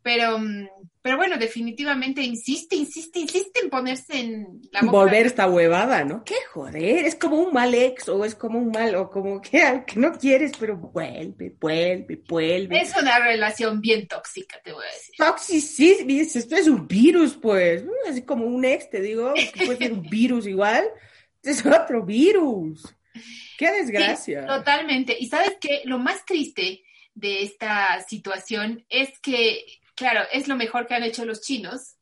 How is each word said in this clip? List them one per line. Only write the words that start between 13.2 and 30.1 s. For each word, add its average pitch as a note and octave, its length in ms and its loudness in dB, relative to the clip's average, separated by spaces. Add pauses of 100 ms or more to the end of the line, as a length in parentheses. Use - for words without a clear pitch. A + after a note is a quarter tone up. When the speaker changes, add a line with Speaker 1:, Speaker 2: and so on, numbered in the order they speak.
Speaker 1:
bien G#3+ 260 2
tóxica, - 560 -14
te E3 100 -16
voy C3+ 120 -12
a - 80 -10
decir. - 260 -18
Speaker 2:
Tóxica, D#4+ 480 2
sí, F#4 400 6
mira, C#4 180 2
si - 140 -4
esto A#3 180 -2
es E4+ 120 6
un G3 180 4
virus, D4+ 500 6
pues. F#3 480 2 (240)
Así B3+ 140 -6
como A#3+ 240 -4
un B3+ 180 -2
ex, C#4 240 0
te G#3 140 -6
digo, A3+ 320 -2
que D#4+ 320 -2
puede B3 120 -2
ser B3 140 -2
un G3 100 -6
Speaker 1:
<laughs> D#3 60 -14
Speaker 2:
virus A3+ 380 0
igual. G3+ 380 2 (580)
Es C4+ 240 -2
otro D4 380 4
virus. A3 800 2 (760)
¡Qué E4 140 2
desgracia! A3 680 -2
Speaker 1:
Sí, C4+ 40 -10
totalmente. C4+ 720 0
¿Y B3+ 80 -8
sabes F#4+ 340 0
qué? C#4+ 240 -4
Lo B3+ 140 -4
más D#4+ 260 -4
triste G3 580 -4 (320)
de G3+ 280 -4
esta G3+ 640 -2
situación G#3 840 -8
es C4+ 320 -2
que, A#3 440 0 (320)
claro, A#3+ 240 0 (120)